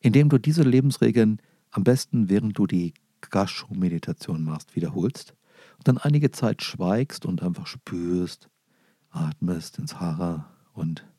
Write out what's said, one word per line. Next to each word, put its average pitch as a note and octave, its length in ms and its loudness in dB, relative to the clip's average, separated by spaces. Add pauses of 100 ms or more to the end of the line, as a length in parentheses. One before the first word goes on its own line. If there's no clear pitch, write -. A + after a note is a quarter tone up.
Indem C#3 280 6
du C#3+ 80 6
diese D#3 260 2
Lebensregeln A#2+ 760 4 (300)
am G2 120 -4
besten, A#2+ 460 2
während G#2 280 0
du G#2 100 2
die F2 260 -2 (280)
Gasho-Meditation E2+ 1200 -4
machst, D#2 320 -8
wiederholst E2+ 580 -4 (440)
und - 100 0
dann B2+ 100 4
einige D3 340 2
Zeit - 300 -2
schweigst G#2 640 -4
und F2+ 160 -4
einfach F2+ 240 -6
spürst, F2+ 840 -6 (600)
atmest E2 680 -6
ins - 200 -10
Hara E2+ 540 -6 (200)
und D#2+ 340 -6 (120)